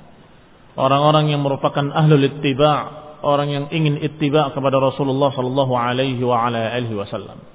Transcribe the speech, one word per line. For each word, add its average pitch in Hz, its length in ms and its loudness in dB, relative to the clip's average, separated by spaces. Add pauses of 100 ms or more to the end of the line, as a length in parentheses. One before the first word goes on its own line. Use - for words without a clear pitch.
(760)
Orang-orang 147 560 2
yang 143 80 -2
merupakan 143 480 -2
ahlul 156 320 4
ittiba', 139 1040 -2
orang 143 240 0
yang 143 240 -4
ingin 151 240 0
ittiba' 147 560 -2
kepada 135 240 0
Rasulullah 135 560 0
sallallahu 131 400 0
alaihi 123 480 -2
wa 120 260 2
ala 113 300 -2
alihi 117 160 -4
wasallam. 101 480 -8 (140)